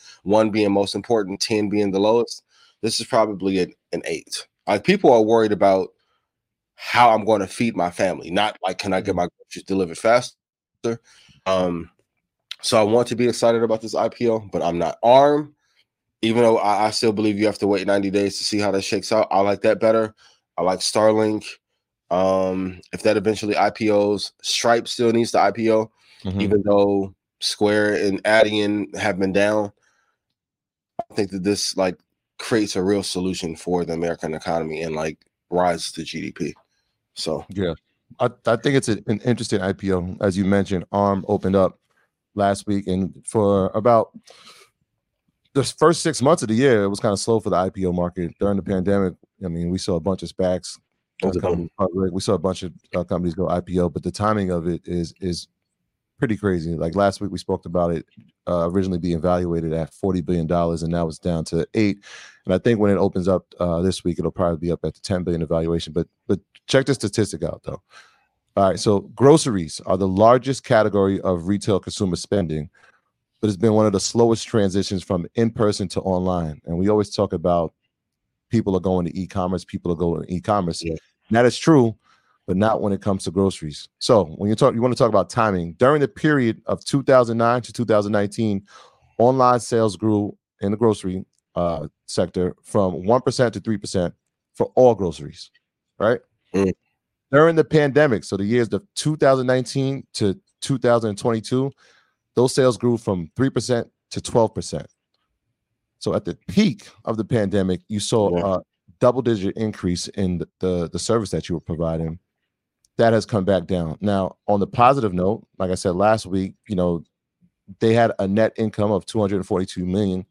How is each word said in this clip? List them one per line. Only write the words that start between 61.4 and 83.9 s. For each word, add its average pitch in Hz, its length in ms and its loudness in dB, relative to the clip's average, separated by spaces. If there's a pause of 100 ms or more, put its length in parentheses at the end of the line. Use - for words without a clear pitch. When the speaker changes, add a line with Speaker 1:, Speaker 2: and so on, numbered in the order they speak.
Speaker 2:
to 82 200 -2 (100)
eight. 107 240 0 (460)
And 92 80 -2
I 92 60 2
think 117 220 0
when 101 100 2
it 98 60 2
opens 92 320 0
up, 90 180 0 (140)
uh, 87 220 0
this 92 200 0
week, 87 160 -2
it'll 82 140 -4
probably 85 260 -2
be 85 140 -2
up 80 120 -6
at 78 100 -4
the - 60 -20
ten 90 220 -4
billion 85 200 -4
evaluation. 82 500 -2
But, 82 160 -4 (180)
but 98 140 -2 (260)
check 135 200 2
the 139 80 0
statistic 98 500 -4
out, - 180 -8
though. 71 180 -10 (760)
All 98 120 4
right, 90 120 -2
so 101 220 2 (120)
groceries 117 720 2
are 95 100 0
the 95 120 0
largest 120 560 2
category 98 560 2
of 90 260 -2
retail 101 320 0
consumer 90 380 -4
spending, 78 520 -4 (720)
but 110 60 0
it's 104 100 0
been 107 180 2
one 107 120 4
of 104 60 2
the 95 80 0
slowest 113 480 0
transitions 98 560 0
from 87 200 -2 (120)
in-person 113 540 0
to - 100 -4
online. 90 640 -2
And 82 120 -6
we 95 120 0
always 104 220 2
talk - 220 -2
about 85 400 0 (800)
people 101 240 0
are 92 60 0
going 92 260 0
to 80 100 -8
e-commerce, 92 480 -6
people 90 280 -6
are 82 40 -2
going 82 300 -4
to - 80 -8
e-commerce. 90 500 -2
Speaker 1:
Yeah. 82 120 -6 (340)
Speaker 2:
That 117 140 4
is 117 120 2
true, 123 380 4 (520)
but 92 100 -2
not 104 240 2
when 101 140 0
it 95 80 -8
comes 98 220 -2
to 98 60 -6
groceries. 87 580 -2 (100)